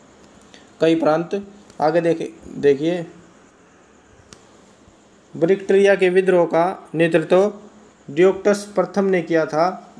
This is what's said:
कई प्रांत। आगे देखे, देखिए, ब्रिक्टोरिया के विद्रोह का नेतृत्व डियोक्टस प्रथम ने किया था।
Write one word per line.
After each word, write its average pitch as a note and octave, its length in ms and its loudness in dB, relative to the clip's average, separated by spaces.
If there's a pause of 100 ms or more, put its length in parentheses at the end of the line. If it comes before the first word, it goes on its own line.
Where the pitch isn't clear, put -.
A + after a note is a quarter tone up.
(800)
कई E3 140 4
प्रांत। E3 520 -2 (340)
आगे D#3 200 0
देखे, E3 320 -2 (240)
देखिए, D#3 500 0 (2250)
ब्रिक्टोरिया G3 580 2
के F#3 140 2
विद्रोह F3+ 380 2
का E3 480 -2
नेतृत्व E3+ 580 2 (580)
डियोक्टस F#3+ 640 0
प्रथम F#3+ 300 -2
ने F#3 180 0
किया D#3+ 240 0
था। E3+ 540 -4